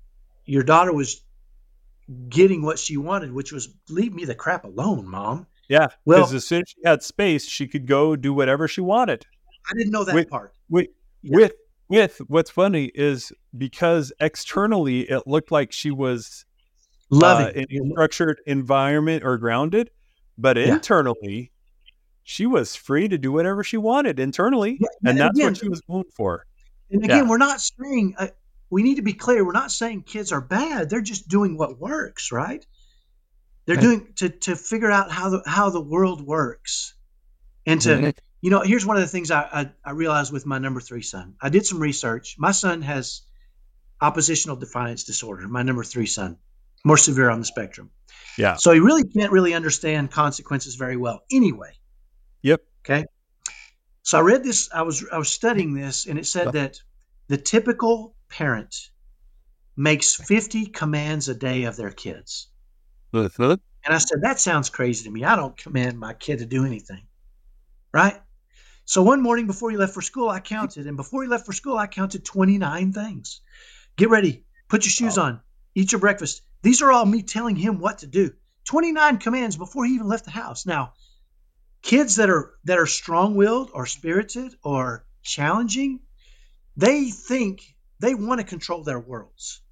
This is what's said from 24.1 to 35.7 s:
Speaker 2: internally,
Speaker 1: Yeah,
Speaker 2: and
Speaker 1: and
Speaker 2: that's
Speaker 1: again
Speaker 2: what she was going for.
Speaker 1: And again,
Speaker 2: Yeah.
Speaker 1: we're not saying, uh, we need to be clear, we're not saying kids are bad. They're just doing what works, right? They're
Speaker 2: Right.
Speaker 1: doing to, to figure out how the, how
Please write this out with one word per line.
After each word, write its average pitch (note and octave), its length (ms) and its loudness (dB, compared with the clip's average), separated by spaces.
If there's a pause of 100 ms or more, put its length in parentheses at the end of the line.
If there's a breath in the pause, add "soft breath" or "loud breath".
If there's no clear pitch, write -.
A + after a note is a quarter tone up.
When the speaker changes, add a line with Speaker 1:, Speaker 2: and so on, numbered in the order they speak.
Speaker 2:
internally, G#3+ 600 0
Speaker 1:
Yeah, G#3 80 2 (120)
Speaker 2:
and - 100 2
Speaker 1:
and - 80 4
Speaker 2:
that's G#3+ 200 4
Speaker 1:
again C#4 140 4
Speaker 2:
what F#3 60 -8
she - 100 -6
was D#3+ 140 -6
going F#3 320 -6
for. F#2 320 -4 (440)
Speaker 1:
And G3+ 140 0
again, C4 200 4
Speaker 2:
Yeah. A3+ 60 4
Speaker 1:
we're A3+ 80 4
not C#4 220 2
saying, A#3+ 580 -4
uh, F#3+ 100 -6 (420)
we F#3 120 2
need C4+ 140 4
to B3 60 -2
be G3+ 100 0
clear, A3+ 320 -2
we're F3 80 -2
not A#3 180 -2
saying A3+ 320 -6
kids G#3 300 -10
are C#3+ 80 -2
bad. G3+ 500 -4
They're A#3 120 -2
just G3+ 260 -10
doing F#3+ 280 0
what C3 220 -6
works, C4 540 -8
right? F3+ 340 -6 (1000)
They're E3+ 100 2
Speaker 2:
Right. - 60 2
Speaker 1:
doing A#3 340 4
to, F#3 140 -2
to - 260 -6
figure A3 340 -2
out G3+ 200 2
how F3+ 200 -6
the, F#3+ 160 -2
how G3 240 2